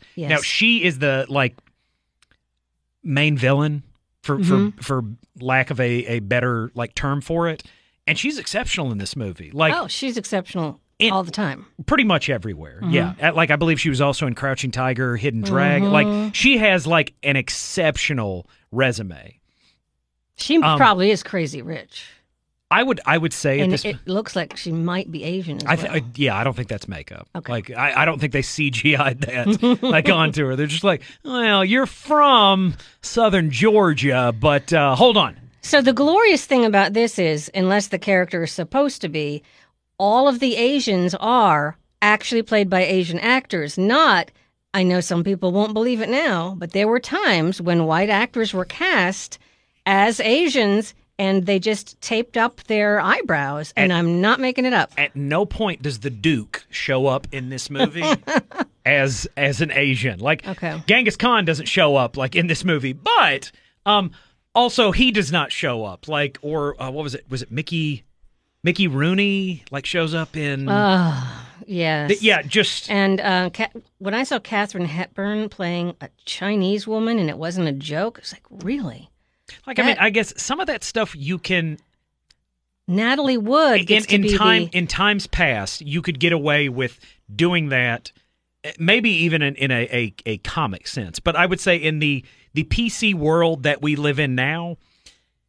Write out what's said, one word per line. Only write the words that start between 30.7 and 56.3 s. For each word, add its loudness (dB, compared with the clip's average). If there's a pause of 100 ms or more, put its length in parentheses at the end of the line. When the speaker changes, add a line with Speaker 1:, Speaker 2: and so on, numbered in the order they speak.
Speaker 2:
like, 0 (220)
"Well, 2
you're 2
from 4 (260)
Southern 2
Georgia, 4
but, 0
uh, 4
hold 6
on." 0 (240)
Speaker 1:
So 2
the 6
glorious 4
thing 4
about 4
this 0
is, 0
unless 2
the -4
character 0
is -4
supposed -2
to -4
be, -6 (540)
all 4
of 2
the 2
Asians 2
are 2 (260)
actually 2
played 2
by 2
Asian 0
actors, -2
not, 2 (400)
I 0
know 2
some -2
people -2
won't 0
believe 0
it -4
now, -2
but -10
there 2
were 2
times 0
when 2
white 2
actors -2
were -2
cast -2 (480)
as 4
Asians 2 (240)
and 0
they 2
just -4
taped -4
up 0
their 2
eyebrows, -2
and 2
Speaker 2:
At 2
Speaker 1:
I'm 0
not 2
making -2
it 0
up. 0
Speaker 2:
At 0
no -2
point -4
does -6
the -6
Duke -2